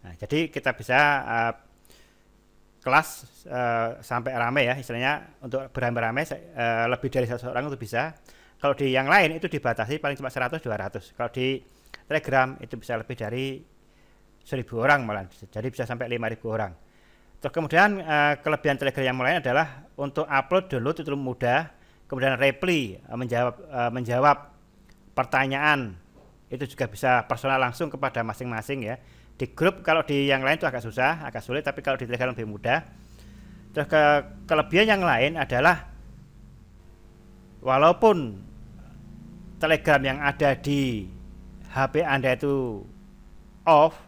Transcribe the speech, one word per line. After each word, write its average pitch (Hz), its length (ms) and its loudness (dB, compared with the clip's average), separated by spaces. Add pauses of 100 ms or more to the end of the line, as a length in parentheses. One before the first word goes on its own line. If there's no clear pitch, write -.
Nah, 90 160 -16
jadi 151 320 -2
kita 131 240 -2
bisa, 127 240 4 (240)
eh, 113 300 0 (1300)
kelas, 143 240 4 (400)
eh, 117 560 -2
sampai 123 320 -4
ramai, 120 320 2
ya, 127 80 0
istilahnya 131 640 -4
untuk 131 320 -8
beramai-ramai, 120 560 -2
eh, 117 640 -2
lebih 127 160 -2
dari 127 160 0
seratus 120 240 -6
orang 127 240 -4
itu 131 80 -10
bisa. 120 320 -4 (480)
Kalau 143 160 2
di 135 160 0
yang 131 160 2
lain 165 320 4
itu 185 80 -4
dibatasi 117 480 -2
paling 143 240 -4
cuma 135 80 -8
seratus, 123 320 -4
dua 110 160 -4
ratus. 101 400 -10
Kalau 120 160 -4
di 131 320 -2 (400)
Telegram 135 560 0
itu - 160 -12
bisa 113 240 -6
lebih 120 160 -10
dari 131 480 -6 (800)
seribu 120 400 -6
orang 139 240 4
malah. 104 240 -6
Jadi 107 400 -8
bisa 123 160 -6
sampai 120 240 -6
lima 117 160 -4
ribu 113 240 -6
orang. 104 240 -4 (640)
Terus - 160 -6
kemudian, 170 480 4
eh, 147 400 2
kelebihan 147 320 0
Telegram 131 400 -2
yang - 20 -4
lain 139 220 0
adalah 135 480 -2 (100)
untuk 143 320 -4
upload, 180 400 0
download 131 320 -2
itu 147 160 -8
mudah. 131 560 -2 (320)
Kemudian 131 320 0
reply, 139 640 0
eh, 117 160 -10
menjawab, 120 380 0 (100)
eh, 123 240 -2
menjawab 127 480 2 (800)
pertanyaan 135 800 0 (560)
itu 131 160 -8
juga - 160 -4
bisa 123 400 2
personal 131 320 0
langsung 131 320 0
kepada 135 320 -4
masing-masing, 113 640 -6
ya. 120 160 -8 (400)
Di 123 160 -4
grup 185 240 2
kalau 160 240 2
di 139 240 0
yang 131 160 2
lain 156 160 2
itu 147 80 0
agak 120 160 -6
susah, 139 400 0
agak 117 160 -8
sulit, 139 240 -6
tapi 143 160 -4
kalau 135 160 0
di 127 80 -8
Telegram 123 240 -2
lebih 113 160 -8
mudah. 117 400 -2 (880)
Terus 147 160 -2
ke-, 147 340 6 (220)
kelebihan 190 540 4
yang 185 40 0
lain 143 300 4
adalah 151 560 2 (1700)
walaupun 143 800 4 (1200)
Telegram 156 480 4
yang 135 160 -2
ada 143 320 2
di 127 560 -2 (640)
H - 40 -4 (120)
P 165 160 2
Anda 131 320 2
itu 127 480 -2 (800)
off 160 320 6 (100)